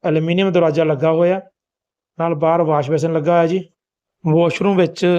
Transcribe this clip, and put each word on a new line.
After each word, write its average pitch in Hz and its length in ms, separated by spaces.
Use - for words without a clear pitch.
ਐਲੂਮੀਨੀਅਮ 170 480
ਦਰਵਾਜ਼ਾ 165 320
ਲੱਗਾ 156 280
ਹੋਇਆ, 175 280
ਨਾਲ 165 160
ਬਾਹਰ 160 280
ਵਾਸ਼ 147 280
ਬੇਸਿਨ 160 220
ਲੱਗਾ 160 200
ਹੋਇਆ 170 140
ਜੀ। 175 120
ਵਾਸ਼ਰੂਮ 170 500
ਵਿੱਚ 175 300